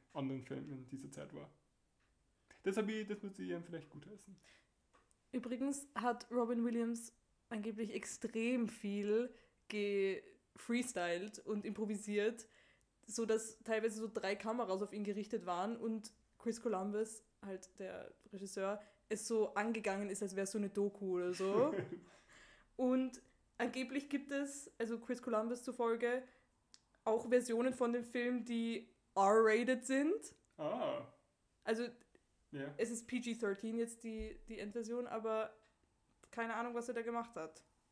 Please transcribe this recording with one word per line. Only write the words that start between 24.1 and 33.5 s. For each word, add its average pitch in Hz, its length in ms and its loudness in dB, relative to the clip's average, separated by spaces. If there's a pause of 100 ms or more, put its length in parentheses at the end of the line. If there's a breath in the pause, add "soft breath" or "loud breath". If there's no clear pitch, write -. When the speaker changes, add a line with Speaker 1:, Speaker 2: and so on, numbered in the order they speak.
Speaker 2:
es, 277 480 -4
also 233 200 -2
Chris 247 220 -4
Columbus 233 420 0
zufolge, 240 600 0 (800 loud breath)
auch 226 260 2
Versionen 247 440 6
von 240 200 2
dem 240 100 0
Film, 240 420 0
die 233 440 -2 (260)
R-rated 220 720 8
sind. 285 300 4 (420)
Speaker 1:
Ah. 165 440 0 (640)
Speaker 2:
Also 226 200 0 (680)
Speaker 1:
Ja. 143 260 -6
Speaker 2:
es 226 120 0
ist 233 180 -6
P 247 120 -2
G 233 160 -4
thirteen 220 420 -2